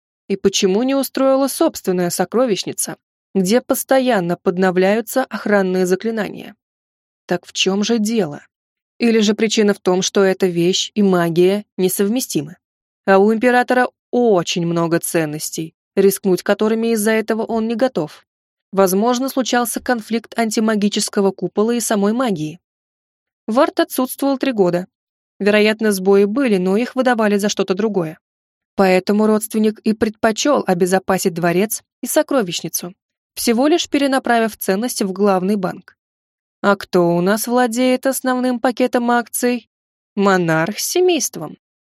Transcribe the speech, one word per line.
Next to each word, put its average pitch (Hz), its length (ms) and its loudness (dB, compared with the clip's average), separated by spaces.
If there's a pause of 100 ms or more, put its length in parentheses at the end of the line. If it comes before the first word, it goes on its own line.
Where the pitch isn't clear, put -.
(260)
И 196 80 -4
почему 196 480 0
не 269 100 0
устроила 269 540 2
собственная 180 600 -2
сокровищница, 185 880 -2 (360)
где 196 280 2
постоянно 220 760 0
подновляются 190 840 0
охранные 190 640 0
заклинания? 190 720 -4 (720)
Так 180 180 -4
в - 60 -20
чем 196 320 0
же 233 160 0
дело? 208 420 -2 (580)
Или 226 200 2
же 214 160 2
причина 214 380 2
в - 60 -18
том, 185 220 0
что 202 220 0
эта 190 240 2
вещь 175 480 -2
и 208 80 2
магия 180 600 2 (120)
несовместимы? 185 800 -2 (500)
А 196 140 4
у 214 140 4
императора 247 560 2 (220)
очень 196 540 0
много 170 340 0
ценностей, 160 760 -6 (200)
рискнуть 196 460 2
которыми 226 520 0
из-за 214 180 0
этого 220 320 -2
он 226 240 -4
не 233 80 -4
готов. 214 500 -4 (460)
Возможно, 202 560 2
случался 247 540 -2
конфликт 226 580 -4
антимагического 214 920 0
купола 208 400 -2
и 240 100 -2
самой 208 320 0
магии. 180 460 -4 (840)
Вард 302 360 0
отсутствовал 269 560 -4
три 269 160 -2
года. 180 340 0 (500)
Вероятно, 214 540 2
сбои 196 320 4
были, 214 340 0
но 185 200 0
их 240 180 -4
выдавали 226 420 2
за 202 120 -2
что-то 190 240 -2
другое. 185 460 -4 (560)
Поэтому 196 520 2
родственник 214 520 0
и 220 120 -2
предпочел 220 760 0
обезопасить 185 680 0
дворец 175 500 -2 (180)
и 254 60 -10
сокровищницу, 190 880 -2 (420)
всего 247 320 2
лишь 320 220 0
перенаправив 262 640 0
ценность 214 460 -4
в 196 100 -2
главный 190 460 0
банк. - 400 -8 (640)
А 202 140 2
кто 175 400 0
у 175 60 0
нас 208 260 -2
владеет 247 600 0
основным 254 520 -2
пакетом 247 520 0
акций? 240 580 -2 (460)
Монарх 180 640 0
с - 80 -6
семейством. 339 680 -2 (260)